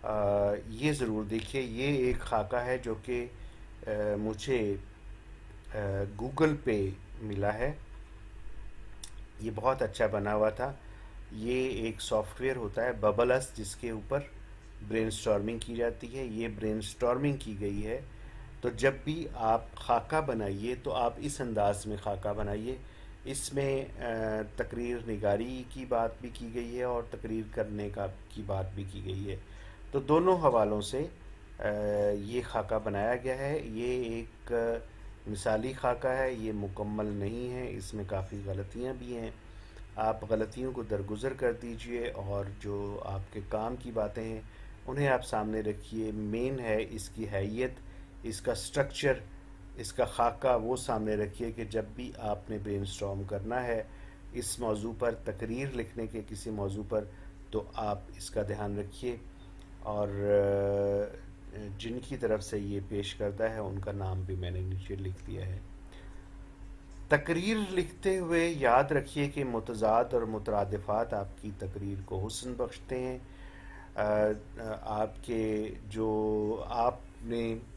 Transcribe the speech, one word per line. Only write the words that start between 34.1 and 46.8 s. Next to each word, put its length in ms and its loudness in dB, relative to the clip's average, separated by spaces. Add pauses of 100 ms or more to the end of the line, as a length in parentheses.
अ, 760 -2
मिसाली 440 2
खाका 380 2
है, 300 0
ये 120 0
मुकम्मल 520 -2
नहीं 440 -2
है, 240 -4
इसमें 340 -6
काफ़ी 360 -4
गलतियाँ 540 -4
भी 160 -8
हैं। 200 -4 (640)
आप 280 2
गलतियों 480 2
को 100 -2
दरगुजर 500 0
कर 200 4
दीजिए 560 -4
और 400 -2 (120)
जो 360 -2
आपके 440 -4
काम 340 -2
की 160 -8
बातें 320 0
हैं 260 -6 (400)
उन्हें 180 2
आप 140 6
सामने 400 2
रखिए। 500 -2
मेन 480 0
है 240 4